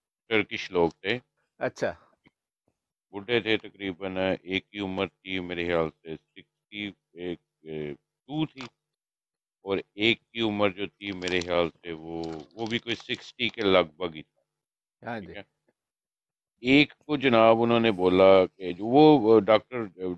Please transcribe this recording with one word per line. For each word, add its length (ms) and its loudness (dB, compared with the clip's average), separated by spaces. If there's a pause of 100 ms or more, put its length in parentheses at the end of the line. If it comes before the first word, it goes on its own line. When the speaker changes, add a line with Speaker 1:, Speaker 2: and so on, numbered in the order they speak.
(300)
Speaker 1:
टर्किश 420 -4
लोग 200 2 (120)
थे। 160 -4 (400)
Speaker 2:
अच्छा। 360 -6 (1160)
Speaker 1:
बूढ़े 280 -4
थे 160 -2
तकरीबन, 640 -8 (260)
एक 280 -6
की 80 -10
उम्र 280 -4
थी 320 -12
मेरे 240 -8
ख्याल 240 -2
से 280 -14
सिक्सटी, 800 -16 (200)
एक, 240 -10
अ, 580 -14 (320)
टू 180 -4
थी 200 -16 (1000)
और 180 -4 (140)
एक 240 -2 (120)
की 100 -8
उम्र 280 -2
जो 160 -10
थी 260 -14
मेरे 280 -4
ख्याल 280 -2
से 240 -14
वो, 300 -12 (340)
वो 100 -8
भी 120 -6
कोई 160 -8
सिक्सटी 540 -10
के 140 -8
लगभग 520 0
ही 80 -16
था। 220 -20 (580)
Speaker 2:
हाँ 180 -12
Speaker 1:
ठीक 80 -16
Speaker 2:
जी। 80 -18
Speaker 1:
है? 80 -18 (1160)
एक 300 4 (140)
को 100 -4
जनाब 440 6
उन्होंने 300 2
बोला 540 6
कि 280 -8
जो 140 -10
वो 540 6
डॉक्टर, 440 0 (340)